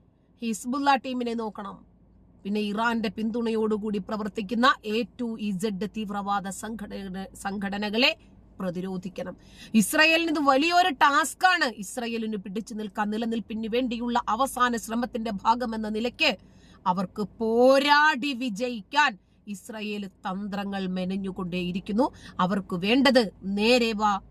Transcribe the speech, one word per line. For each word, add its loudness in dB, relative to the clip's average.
ഹിസ്ബുള്ള 0
ടീമിനെ -4
നോക്കണം, -10
പിന്നെ -2
ഇറാന്റെ 0
പിന്തുണയോടുകൂടി -2
പ്രവർത്തിക്കുന്ന 0
A -2
to -6
Z -4
തീവ്രവാദ -6
സംഘടന, -10
സംഘടനകളെ 0
പ്രതിരോധിക്കണം. -8
ഇസ്രായേലിന് 4
ഇത് 0
വലിയൊരു 4
ടാസ്കാണ്. 2
ഇസ്രായേലിന് -6
പിടിച്ചു -8
നിൽക്കാൻ, -4
നിലനിൽപ്പിന് -4
വേണ്ടിയുള്ള 0
അവസാന 0
ശ്രമത്തിന്റെ -4
ഭാഗമെന്ന 0
നിലയ്ക്ക് 0
അവർക്ക് -2
പോരാടി 4
വിജയിക്കാൻ -2
ഇസ്രായേൽ -8
തന്ത്രങ്ങൾ -6
മെനഞ്ഞുകൊണ്ടേയിരിക്കുന്നു. -2
അവർക്ക് 2
വേണ്ടത് 4
നേരെ 2
വാ, 2